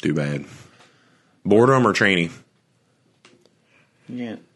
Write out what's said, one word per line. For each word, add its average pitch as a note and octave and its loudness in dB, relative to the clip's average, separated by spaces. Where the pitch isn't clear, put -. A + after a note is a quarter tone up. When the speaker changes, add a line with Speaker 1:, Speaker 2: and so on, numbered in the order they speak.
Speaker 1:
Too D2+ -2
bad. D2 -6
Boredom A#2+ 4
or G2+ 2
Tranny? F2+ 0
Speaker 2:
You B2 -14
can't. A#2 -12